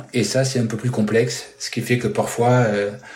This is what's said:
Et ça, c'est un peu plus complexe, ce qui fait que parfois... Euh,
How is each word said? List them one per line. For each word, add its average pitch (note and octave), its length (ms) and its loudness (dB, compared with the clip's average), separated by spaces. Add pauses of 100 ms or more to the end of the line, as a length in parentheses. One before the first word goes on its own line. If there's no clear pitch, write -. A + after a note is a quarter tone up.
(120)
Et A2+ 120 2
ça, C3 200 2
c'est C3 140 -2
un A2+ 80 2
peu A2 100 -4
plus A#2+ 140 -2
complexe, A2+ 560 0 (120)
ce - 120 -10
qui A#2+ 100 -4
fait B2 180 0
que A2 100 -2
parfois... A#2 420 0 (160)
Euh, G2+ 240 0 (260)